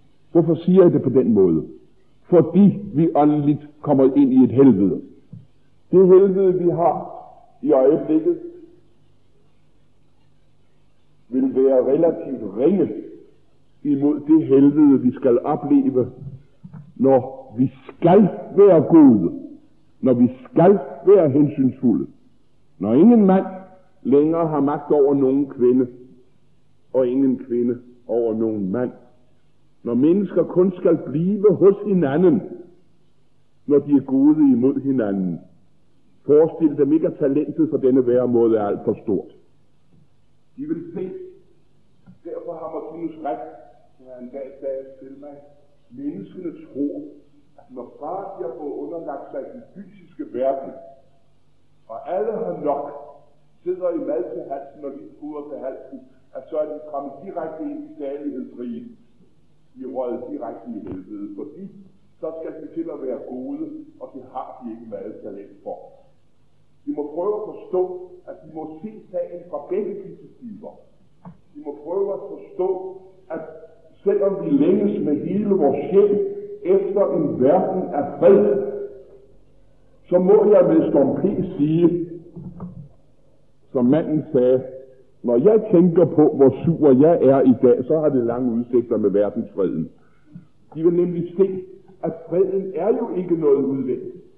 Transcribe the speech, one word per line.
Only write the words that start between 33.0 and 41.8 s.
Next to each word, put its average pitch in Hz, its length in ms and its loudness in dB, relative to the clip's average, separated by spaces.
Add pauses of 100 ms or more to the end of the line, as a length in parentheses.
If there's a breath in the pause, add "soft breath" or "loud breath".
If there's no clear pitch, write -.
når 143 120 4
de 143 140 0
er 139 120 4
gode 143 480 4
imod 131 280 2
hinanden. 101 600 -2 (840)
Forestil 151 500 2
dem 139 160 0
ikke, 160 140 2
at 160 120 -8
talentet 147 520 -2
for 139 60 -2
denne 127 300 2
væremåde 120 520 2
er 104 80 -2
alt 101 180 -4
for 107 180 -4
stort. - 360 -6 (1200)
De 285 80 -12
vil - 280 -8
se, 185 100 -8 (1200)